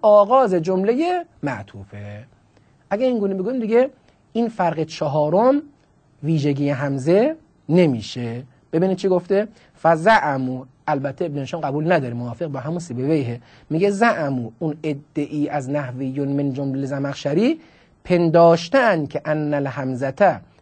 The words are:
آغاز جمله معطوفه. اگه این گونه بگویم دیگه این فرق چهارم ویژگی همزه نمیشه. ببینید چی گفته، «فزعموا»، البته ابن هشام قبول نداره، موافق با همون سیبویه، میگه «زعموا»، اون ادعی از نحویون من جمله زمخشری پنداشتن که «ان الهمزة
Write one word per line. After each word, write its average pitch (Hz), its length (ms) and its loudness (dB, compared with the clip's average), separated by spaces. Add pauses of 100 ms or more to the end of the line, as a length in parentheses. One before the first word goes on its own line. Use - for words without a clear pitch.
آغاز 208 520 6
جمله 226 720 0 (180)
معطوفه. 104 800 -10 (680)
اگه 214 160 -2
این 247 140 0
گونه 196 140 -2
بگویم 202 260 -4
دیگه 233 300 2 (440)
این 226 160 0
فرق 165 340 -2
چهارم 160 800 2 (640)
ویژگی 143 460 0
همزه 143 640 0 (340)
نمیشه. 123 760 0 (300)
ببینید 180 240 0
چی 196 100 -4
گفته، 190 400 0 (360)
«فزعموا»، 147 800 2 (220)
البته 139 380 -2
ابن 147 120 -6
هشام 143 240 -6
قبول 151 300 -2
نداره، 135 220 0
موافق 120 320 -8
با 135 140 -8
همون 156 200 -8
سیبویه، 131 600 -4 (280)
میگه 170 200 0
«زعموا»، 151 680 -2
اون 156 240 -4
ادعی 147 640 -6
از 135 200 -6
نحویون 135 580 -4
من 139 260 -2
جمله 139 320 -4
زمخشری 143 760 -2 (440)
پنداشتن 170 1040 4
که 143 200 -6
«ان 151 280 -2
الهمزة 139 880 -2 (220)